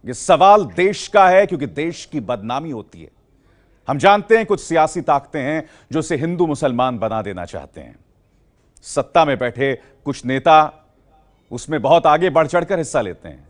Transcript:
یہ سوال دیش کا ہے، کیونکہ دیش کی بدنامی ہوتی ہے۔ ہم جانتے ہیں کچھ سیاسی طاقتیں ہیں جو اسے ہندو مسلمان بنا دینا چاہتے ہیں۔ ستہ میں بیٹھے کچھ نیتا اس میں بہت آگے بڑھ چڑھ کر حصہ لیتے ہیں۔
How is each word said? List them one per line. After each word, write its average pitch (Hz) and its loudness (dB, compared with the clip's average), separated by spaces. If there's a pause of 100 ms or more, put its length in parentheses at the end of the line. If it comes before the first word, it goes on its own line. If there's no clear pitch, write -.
یہ 127 -10
سوال 190 4 (160)
دیش 190 -2
کا 196 6
ہے، 190 6
کیونکہ 147 -6
دیش 147 -8
کی 151 -8
بدنامی 123 -8
ہوتی 92 -16
ہے۔ - -20 (800)
ہم 143 -2
جانتے 202 4
ہیں 226 0
کچھ 208 -2
سیاسی 160 0
طاقتیں 143 -2
ہیں 151 -4 (300)
جو 139 -4
اسے 160 -4
ہندو 170 -2
مسلمان 127 -2
بنا 110 -4
دینا 90 -10
چاہتے 80 -16
ہیں۔ 60 -20 (920)
ستہ 156 0
میں 143 -2
بیٹھے 127 -4 (260)
کچھ 135 -10
نیتا 151 4 (840)
اس 120 -14
میں 156 -4
بہت 135 2
آگے 160 2
بڑھ 160 2
چڑھ 170 -2
کر 175 -4
حصہ 147 -4
لیتے 107 -8
ہیں۔ 71 -20